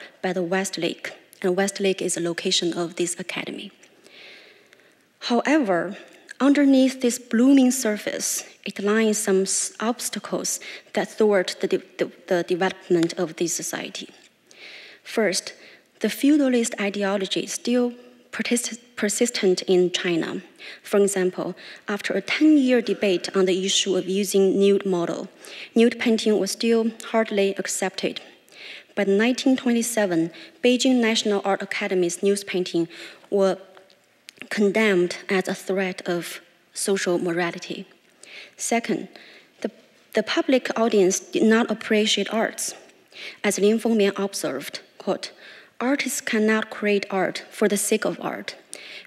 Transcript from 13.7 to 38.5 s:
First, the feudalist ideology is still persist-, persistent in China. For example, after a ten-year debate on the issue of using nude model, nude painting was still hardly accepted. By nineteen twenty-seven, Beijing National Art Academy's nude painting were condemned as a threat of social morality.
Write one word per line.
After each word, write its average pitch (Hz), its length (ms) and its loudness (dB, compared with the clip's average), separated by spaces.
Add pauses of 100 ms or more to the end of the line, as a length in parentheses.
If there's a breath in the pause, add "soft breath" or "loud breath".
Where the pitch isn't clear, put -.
First, - 520 -2 (460 loud breath)
the 214 80 0
feudalist 254 720 2
ideology 202 600 -2
is - 120 -8
still 240 420 0 (380)
persist-, - 480 -4 (160)
persistent 208 640 0
in 180 280 4
China. 175 520 -4 (400 loud breath)
For - 160 0
example, 185 560 0 (340 loud breath)
after - 240 -4
a 196 80 0
ten-year 262 640 4
debate 190 540 0
on 190 100 4
the 185 180 2
issue 190 320 0
of 180 100 -2
using 190 520 2
nude 196 260 4
model, 180 440 -2 (460 loud breath)
nude 233 240 4
painting 220 400 2
was 190 120 -2
still 226 400 0 (220)
hardly 208 440 0
accepted. - 640 -6 (760 loud breath)
By 202 100 -2
nineteen 240 520 4
twenty-seven, 208 760 0 (300 loud breath)
Beijing 254 340 4
National 220 480 0
Art 196 180 0
Academy's 185 600 -2
nude 202 240 2
painting 180 420 -2 (420 loud breath)
were 190 280 2 (920)
condemned 202 680 2 (100)
as 190 200 -2
a 196 60 -2
threat 185 520 -4
of 175 340 -4 (340)
social 190 440 0
morality. 175 680 -4 (720 loud breath)